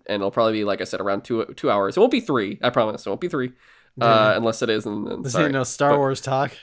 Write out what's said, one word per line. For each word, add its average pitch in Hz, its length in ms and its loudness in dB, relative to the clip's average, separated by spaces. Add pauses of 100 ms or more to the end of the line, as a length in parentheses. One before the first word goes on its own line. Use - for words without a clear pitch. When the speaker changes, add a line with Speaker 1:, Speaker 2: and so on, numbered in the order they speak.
Speaker 1:
and 104 80 -2
it'll 98 160 -2
probably 113 220 2
be, 107 120 -2
like 98 160 -2
I 92 40 -4
said, - 140 -6
around 98 240 -4
two, 113 220 -2 (100)
two 135 160 -2
hours. 101 240 0
It 175 60 2
won't 247 100 6
be 269 80 2
three, 113 420 -2
I 123 100 0
promise. 113 340 -2
It 110 40 -6
won't 101 120 -4
be 180 80 -4
three, 127 200 -4 (520)
uh, 120 40 2
Speaker 2:
Yeah. 110 300 6
Speaker 1:
unless 113 260 0
it 117 80 2
is. 107 160 0
And, 104 220 -6
and - 160 -8
Speaker 2:
This 131 80 -6
Speaker 1:
sorry, - 140 2
Speaker 2:
ain't 139 80 0
no 135 100 0
Star 143 280 0
Speaker 1:
but 143 80 4
Speaker 2:
Wars 135 200 0
talk. 135 320 -2 (120)